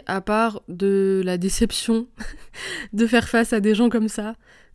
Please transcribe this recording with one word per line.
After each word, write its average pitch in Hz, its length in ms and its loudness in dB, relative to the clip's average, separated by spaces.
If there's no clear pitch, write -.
à 190 140 -4
part 214 480 0
de 196 540 2
la 185 140 -2
déception 226 680 0
<laughs> - 420 -12
de 214 120 2
faire 233 220 2
face 233 240 2
à 226 80 2
des 214 160 4
gens 233 140 4
comme 220 180 2
ça, 214 280 -8